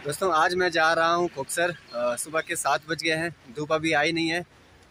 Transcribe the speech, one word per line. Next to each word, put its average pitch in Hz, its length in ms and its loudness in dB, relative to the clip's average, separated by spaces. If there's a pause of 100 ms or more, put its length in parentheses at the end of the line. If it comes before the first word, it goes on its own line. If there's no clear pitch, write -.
दोस्तों? 147 300 -2
आज 165 220 4
मैं 180 160 2
जा 160 220 4
रहा 165 200 4
हूं 175 140 2
कोकसर। 170 420 -2
अ, 120 460 -4
सुबह 160 260 -4
के 170 140 -6
सात 151 340 0
बज 160 140 -4
गए 160 120 0
हैं, 165 140 -2 (260)
धूप 151 180 -2
अभी 160 200 0
आई 151 180 2
नहीं 165 180 -2
है। 170 160 -4 (460)